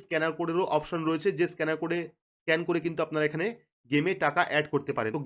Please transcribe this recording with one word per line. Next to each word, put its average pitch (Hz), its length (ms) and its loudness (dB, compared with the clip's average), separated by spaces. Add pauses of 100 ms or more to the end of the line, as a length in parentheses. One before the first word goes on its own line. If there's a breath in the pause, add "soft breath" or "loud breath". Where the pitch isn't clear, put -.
স্ক্যানার 160 360 0
কোডেরও 170 260 0 (120)
অপশন 156 320 -2
রয়েছে, 160 200 2 (100)
যে 175 140 4
স্ক্যানার 156 300 -2
কোডে 170 160 0 (420)
স্ক্যান 160 280 2
করে 170 180 2
কিন্তু 165 200 -2
আপনারা 156 220 0
এখানে 156 180 -2 (440)
গেমে 151 220 2 (120)
টাকা 147 260 2
অ্যাড 151 240 2
করতে 135 220 -2
পারেন। 110 200 0
তো 151 100 -4